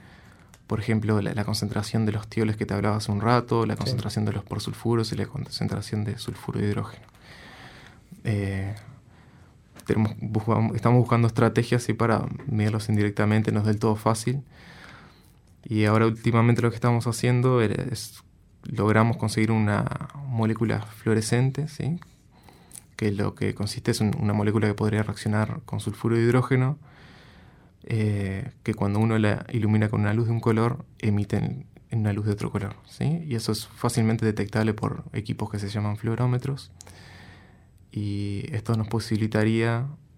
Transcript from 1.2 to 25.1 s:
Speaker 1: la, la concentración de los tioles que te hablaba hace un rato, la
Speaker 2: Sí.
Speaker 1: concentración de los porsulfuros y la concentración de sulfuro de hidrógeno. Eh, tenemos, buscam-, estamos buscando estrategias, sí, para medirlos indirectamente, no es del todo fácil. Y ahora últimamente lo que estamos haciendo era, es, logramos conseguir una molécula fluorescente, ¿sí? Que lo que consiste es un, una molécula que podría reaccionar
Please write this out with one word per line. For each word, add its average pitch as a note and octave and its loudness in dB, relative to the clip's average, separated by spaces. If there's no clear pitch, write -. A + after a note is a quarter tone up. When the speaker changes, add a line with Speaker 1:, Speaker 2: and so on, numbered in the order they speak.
Speaker 1:
la, G#2 -2
la G#2 -2
concentración G#2+ -2
de G#2+ 0
los G#2+ -4
tioles G#2+ 0
que G#2+ -4
te G2 -4
hablaba G#2 0
hace G#2+ -4
un G2+ 0
rato, A#2 2
la G#2+ -2
Speaker 2:
Sí. - -8
Speaker 1:
concentración A2 -2
de G#2 -2
los G#2+ -6
porsulfuros A2 -2
y - -4
la G#2 -2
concentración G#2+ -6
de G#2 -4
sulfuro - -8
de G#2 0
hidrógeno. G#2 -6
Eh, G2 -2
tenemos, A2 2
buscam-, G#2+ 0
estamos A#2+ 4
buscando A#2 4
estrategias, A#2 2
sí, A2+ -2
para A2+ 2
medirlos G#2+ 0
indirectamente, G#2+ 2
no G#2+ 2
es G#2 2
del G#2+ 2
todo A2 4
fácil. A#2 0
Y G#2+ 2
ahora A2 6
últimamente A2+ 4
lo A#2 4
que A2+ -6
estamos A#2+ 2
haciendo B2 2
era, G#2 0
es, - -8
logramos A2 4
conseguir A2 0
una A2 0
molécula A2 0
fluorescente, A#2+ 0
¿sí? E3+ -4
Que G#2 0
lo G2+ -2
que G2+ -2
consiste - -4
es A2 0
un, G#2 2
una G#2 0
molécula G#2 2
que G#2 2
podría G#2+ 0
reaccionar G#2+ -2